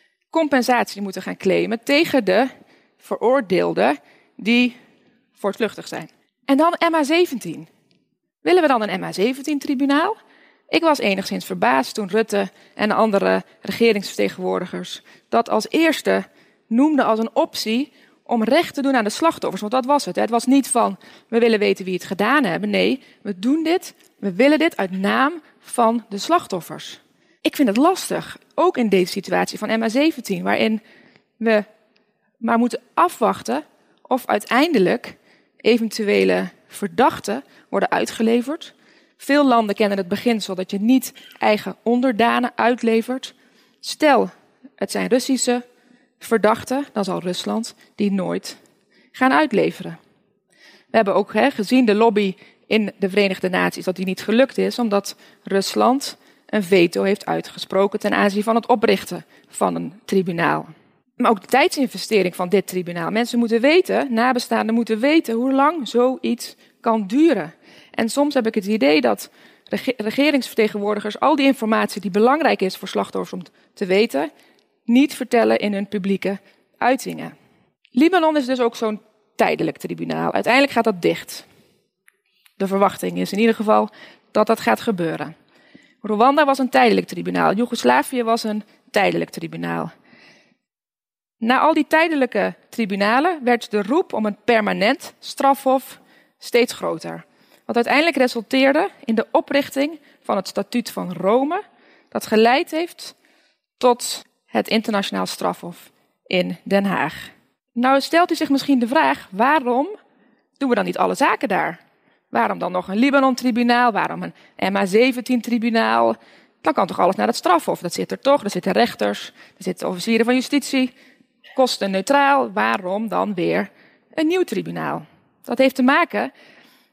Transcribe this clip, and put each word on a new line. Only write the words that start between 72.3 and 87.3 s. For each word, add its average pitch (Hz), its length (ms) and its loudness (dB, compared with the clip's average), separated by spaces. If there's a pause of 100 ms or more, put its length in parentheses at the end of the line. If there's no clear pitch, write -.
is 190 160 -4
voor 190 100 -14
slachtoffers 190 460 -6
om 180 180 -14 (220)
te 208 120 -6
weten, 233 460 0 (520)
niet 254 320 4
vertellen 226 440 0
in 208 140 -2
hun 196 140 -6
publieke 196 520 -4 (380)
uitingen. 190 600 -2 (520)
Libanon 320 480 4
is 269 80 0
dus 254 140 -2
ook 233 160 0
zo'n 220 260 -4 (340)
tijdelijk 160 420 0
tribunaal. 165 540 -6
Uiteindelijk 262 420 2
gaat 233 100 0
dat 185 180 -2
dicht. - 440 -4 (1080)
De 196 120 -4
verwachting 190 500 0
is 185 140 -4
in 196 80 -4
ieder 226 160 4
geval 214 340 2 (420)
dat 214 160 2
dat 220 120 0
gaat 226 220 0
gebeuren. 160 540 -6 (680)
Rwanda 254 440 4
was 269 120 2
een 262 120 -2
tijdelijk 208 380 4
tribunaal. 175 460 0